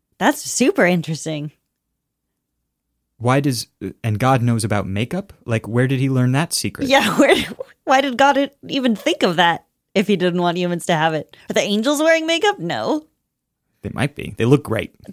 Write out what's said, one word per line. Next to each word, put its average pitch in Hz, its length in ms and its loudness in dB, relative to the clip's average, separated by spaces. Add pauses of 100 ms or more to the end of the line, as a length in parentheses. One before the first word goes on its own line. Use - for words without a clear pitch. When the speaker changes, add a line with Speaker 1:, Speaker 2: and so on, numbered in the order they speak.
(200)
Speaker 1:
That's 269 220 0
super 254 460 0
interesting. 156 680 -4 (1700)
Speaker 2:
Why 127 220 2
does, 135 260 -2 (380)
and 107 140 0
God 127 240 2
knows 117 220 0
about 104 220 -2
makeup? 113 460 -6 (140)
Like, 113 200 -4
where 120 200 0
did 131 140 0
he 135 100 0
learn 127 220 2
that 151 200 -2
secret? - 360 -6
Speaker 1:
Yeah, 262 260 2
<laughs> - 40 -6
where, 370 160 6 (500)
why 269 160 4
did 262 180 -4
God 277 180 4
e-, 277 140 0 (180)
even 247 280 0
think - 260 -2
of 180 140 0
that 170 280 2 (300)
if 196 120 2
he 202 100 2
didn't 175 260 0
want 175 160 0
humans 175 280 -4
to 175 80 0
have 156 200 0
it? 147 200 -8 (160)
Are 190 40 -6
the - 60 2
angels 220 400 0
wearing 320 260 2
makeup? 339 320 0
No. 165 480 -4 (760)
Speaker 2:
They - 80 -8
might - 240 -4
be. 90 220 -10
They - 80 -2
look 135 200 4
great. - 300 -6 (180)